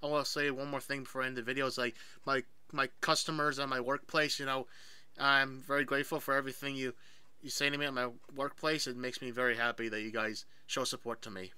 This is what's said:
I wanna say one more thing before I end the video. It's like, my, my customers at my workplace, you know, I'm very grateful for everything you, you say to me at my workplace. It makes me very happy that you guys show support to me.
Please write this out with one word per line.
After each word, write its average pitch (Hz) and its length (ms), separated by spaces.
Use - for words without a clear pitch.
I - 40
wanna 147 180
say 143 260
one 135 180
more 139 120
thing 139 220
before 131 200
I 127 40
end 131 100
the 123 60
video. 131 240
It's 127 120
like, 123 160
my, 135 180
my 135 160
customers 151 580
at 139 100
my 131 120
workplace, 143 580
you 143 80
know, 135 200
I'm 135 480
very 143 180
grateful 143 360
for 135 140
everything 135 420
you, 131 180
you 143 80
say 143 200
to 143 80
me 143 80
at 139 80
my 123 140
workplace. 143 520
It 127 100
makes 123 260
me 131 80
very 120 260
happy 117 320
that 107 140
you 110 80
guys 107 340
show - 180
support 117 380
to 117 80
me. 95 280